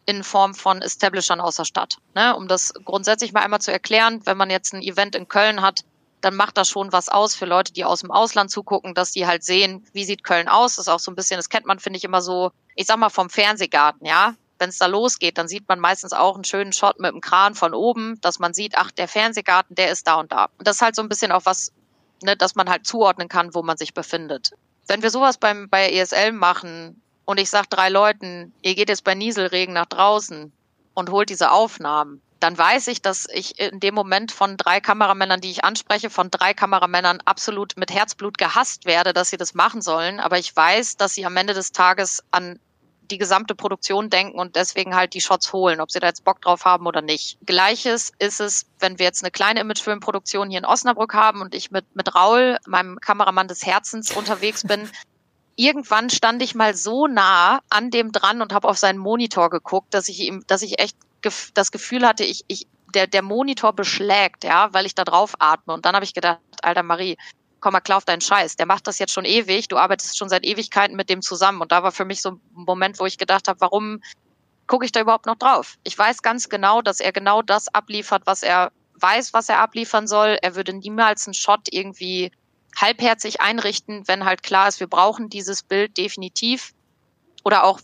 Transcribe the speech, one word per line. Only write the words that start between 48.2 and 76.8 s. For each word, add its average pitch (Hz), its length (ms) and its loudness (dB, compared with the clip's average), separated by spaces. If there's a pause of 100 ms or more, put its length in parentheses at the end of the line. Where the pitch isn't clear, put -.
es, 208 240 -4 (140)
wenn 185 200 -2
wir 180 60 2
jetzt 180 180 -2
eine 185 80 -6
kleine 220 300 0
Imagefilmproduktion 208 880 -4
hier 185 100 -6
in - 60 -6
Osnabrück 220 480 0
haben 214 260 2
und 190 160 -10
ich - 160 -10
mit, 190 140 -4 (100)
mit 185 200 -4
Raul, 240 420 4 (100)
meinem 185 320 -2
Kameramann 196 480 0
des 180 180 -12
Herzens, 208 460 -2
unterwegs 208 520 -4
bin. 208 260 -4 (320)
<laughs> - 340 -20
Irgendwann 247 540 0
stand 233 340 0
ich 247 100 -4
mal 220 220 4
so 247 320 0
nah 196 640 4
an 226 220 0
dem 226 200 0
dran 220 300 0
und 208 120 -4
hab 202 120 0
auf 202 120 2
seinen 196 220 2
Monitor 202 500 0
geguckt, 175 440 -4
dass 196 160 -2
ich 185 100 -10
ihm, 190 260 -6
dass 190 160 0
ich 202 160 -6
echt - 200 -4 (240)
gef-, - 320 -6
das 196 180 2
Gefühl 247 340 -2
hatte, 226 200 2
ich, - 220 -6
ich, 196 200 -10 (260)
der, 190 140 2
der 196 140 0
Monitor 226 500 0
beschlägt, 196 720 0
ja, 190 300 2
weil 190 120 2
ich 190 100 -10
da 185 100 0
drauf 180 340 2
atme. 160 340 2
Und 160 120 -6
dann 180 100 2
hab 196 80 0
ich 196 100 -10
gedacht, 170 260 0 (220)
„Alter 175 220 0
Marie, 170 340 -4 (420)
komm 196 140 0
mal 190 60 2
klar 196 180 2
auf 196 80 -2
deinen 175 160 -2
Scheiß. 190 360 0
Der 165 100 0
macht 196 180 0
das 208 140 -6
jetzt 196 120 -4
schon - 140 -4
ewig, 208 420 0
du 185 100 -2
arbeitest 185 380 0
schon 196 140 -6
seit 185 160 0
Ewigkeiten 202 500 0
mit 190 140 -4
dem 185 140 -2
zusammen.“ 190 360 2
Und 165 120 -6
da 175 100 6
war 185 100 0
für 190 140 -4
mich 190 160 -6
so 190 120 -6
ein 180 80 -20 (120)
Moment, 185 460 -4
wo 190 80 -2
ich 185 100 -8
gedacht - 300 0
hab, 214 120 -2
„Warum 214 440 0 (640)
gucke 247 180 0
ich 240 60 -6
da 226 100 2
überhaupt 220 240 2
noch 226 120 -2
drauf?“ 240 460 2
Ich - 140 -8
weiß 220 240 2
ganz 233 280 -2
genau, 208 340 2